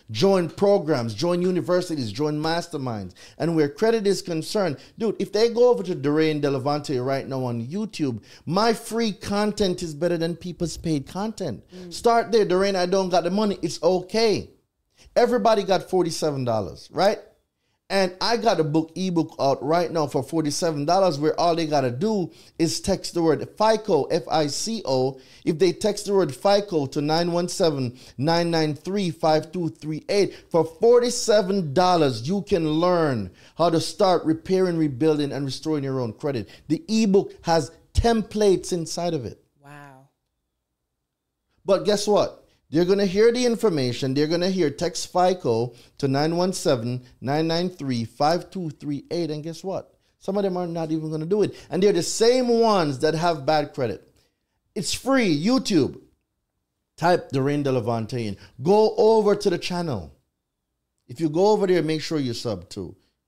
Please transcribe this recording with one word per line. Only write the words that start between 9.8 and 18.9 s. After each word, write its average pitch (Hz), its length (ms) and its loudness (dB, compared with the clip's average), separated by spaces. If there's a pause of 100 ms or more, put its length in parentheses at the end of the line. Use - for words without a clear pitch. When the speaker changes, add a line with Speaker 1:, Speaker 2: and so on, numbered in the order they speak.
Speaker 1:
is 160 100 -8
better 170 240 -2
than 165 200 -4
people's 175 400 -8
paid 151 280 -2
content. 190 600 -8 (100)
Speaker 2:
Mm. 180 180 -16
Speaker 1:
Start 233 380 2
there, 214 140 4
Daraine. 190 320 0
I 180 80 0
don't 185 240 0
got 170 160 2
the 165 60 0
money. 202 300 0
It's - 220 -6
okay. 180 680 0 (640)
Everybody 226 460 4
got 180 260 0
forty-seven 160 560 0
dollars, 107 480 -4
right? 190 240 2 (720)
And 185 300 0
I 220 160 0
got 208 240 2
a 160 60 4
book, 160 320 -2